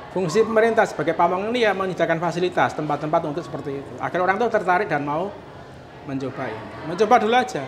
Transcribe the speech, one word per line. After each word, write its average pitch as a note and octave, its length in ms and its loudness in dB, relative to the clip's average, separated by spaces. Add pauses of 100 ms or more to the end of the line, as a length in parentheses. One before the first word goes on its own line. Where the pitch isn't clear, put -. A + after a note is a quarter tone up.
(160)
fungsi F#3+ 320 2
pemerintah A3 400 4
sebagai D#3 260 0
pamong F#3 380 2
ini A#3+ 160 2
ya G3 80 2
menyediakan F3 480 0
fasilitas, E3 500 0
tempat-tempat D3+ 540 0
untuk D3+ 160 -4
seperti C#3 400 -8
itu. B2 160 -14
Agar E3+ 240 -2
orang F#3+ 160 2
tuh A#3 80 2
tertarik F#3+ 400 2
dan C#3+ 160 0
mau D#3 240 -2 (800)
mencoba C3+ 400 -6
ini. A2 400 -10
Mencoba G#3 320 4
dulu A3 160 2
aja. E3+ 320 0